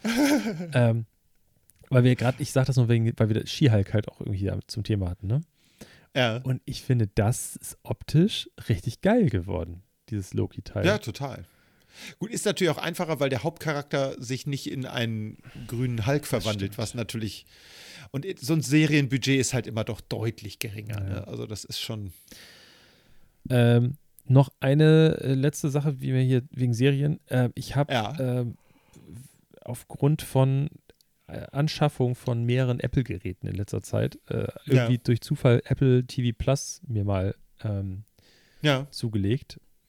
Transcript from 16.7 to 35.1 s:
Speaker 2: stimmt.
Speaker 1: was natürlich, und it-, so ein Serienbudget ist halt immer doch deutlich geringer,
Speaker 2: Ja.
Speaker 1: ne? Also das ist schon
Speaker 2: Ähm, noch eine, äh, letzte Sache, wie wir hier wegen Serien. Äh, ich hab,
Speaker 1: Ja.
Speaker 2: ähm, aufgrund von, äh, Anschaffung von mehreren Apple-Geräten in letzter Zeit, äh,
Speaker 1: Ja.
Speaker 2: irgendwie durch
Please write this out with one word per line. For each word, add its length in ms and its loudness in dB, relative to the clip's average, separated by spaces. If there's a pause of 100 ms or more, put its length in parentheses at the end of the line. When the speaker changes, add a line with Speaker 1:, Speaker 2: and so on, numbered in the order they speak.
Speaker 2:
stimmt. 40 -18
Speaker 1:
was 160 -6
natürlich, 520 -8 (640)
und 140 -6
it-, 140 -10
so 140 -2
ein 80 2
Serienbudget 800 2
ist 140 0
halt 140 -2
immer 180 -4
doch 160 -8
deutlich 580 -8
geringer, 420 -10
Speaker 2:
Ja. 80 -6 (120)
Speaker 1:
ne? 60 -14
Also 180 -10
das 180 -10
ist 160 -10
schon 320 -8 (1400)
Speaker 2:
Ähm, 480 4 (280)
noch 240 6 (100)
eine, 640 6
äh, 120 0
letzte 360 0
Sache, 320 -2
wie 120 -2
wir 80 2
hier 200 4 (100)
wegen 220 0
Serien. 540 2
Äh, 280 2
ich 200 -6
hab, 160 0
Speaker 1:
Ja. 280 -2
Speaker 2:
ähm, 360 -2 (1080)
aufgrund 600 -2
von, 480 2 (580)
äh, 240 -12
Anschaffung 640 0
von 280 -2
mehreren 360 2
Apple-Geräten 680 -4
in 80 -4
letzter 260 -4
Zeit, 380 -2 (100)
äh, 40 -6 (100)
Speaker 1:
Ja. 80 -6 (140)
Speaker 2:
irgendwie 320 4
durch 240 0